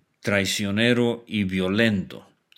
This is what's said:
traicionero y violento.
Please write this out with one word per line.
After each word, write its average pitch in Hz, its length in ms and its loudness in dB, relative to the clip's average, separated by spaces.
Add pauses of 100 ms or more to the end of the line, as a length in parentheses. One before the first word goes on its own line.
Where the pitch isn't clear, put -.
(220)
traicionero 107 1040 0
y 104 160 -2
violento. 95 840 -2 (320)